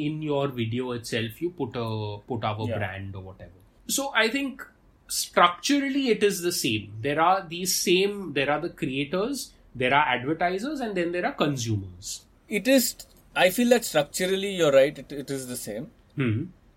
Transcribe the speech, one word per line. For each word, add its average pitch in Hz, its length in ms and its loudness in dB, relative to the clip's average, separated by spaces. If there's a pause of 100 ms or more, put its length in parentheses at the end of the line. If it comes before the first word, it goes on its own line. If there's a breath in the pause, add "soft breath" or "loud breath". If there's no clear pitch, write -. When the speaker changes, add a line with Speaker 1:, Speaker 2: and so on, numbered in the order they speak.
Speaker 1:
in 151 160 -4
your 143 260 0
video 123 460 -4
itself, 117 480 -6
you 170 100 -2
put 127 240 -6
a, 107 420 -6 (100)
put 117 160 -4
our 107 240 -2
Speaker 2:
Yeah. 104 100 -4
Speaker 1:
brand 98 380 -8
or 95 60 -12
whatever." 92 380 -18 (280)
So 269 280 -2
I 220 140 6
think 277 340 -6 (560)
structurally 269 880 2
it 208 140 2
is 190 180 2
the 175 100 -2
same. 107 400 -2 (100)
There 143 200 0
are 185 260 4
these 175 280 -4
same, 196 580 2
there 135 180 0
are 151 100 0
the 170 80 -4
creators, 165 840 -4 (220 soft breath)
there 127 200 0
are 147 120 6 (100)
advertisers, 180 640 -2
and 220 160 -4
then 175 160 0
there 180 140 -2
are 269 80 -2
consumers. 113 920 -4 (240)
Speaker 2:
It 202 180 -2
is, 262 280 4 (400)
I 175 140 6
feel 240 200 4
that 233 160 4
structurally 185 680 0
you're 160 160 4
right, 139 260 6
it, 131 140 -14
it 143 200 -8
is 135 160 -6
the 123 100 -8
same. 117 340 -8 (240)
Speaker 1:
Hmm. 123 280 0 (340)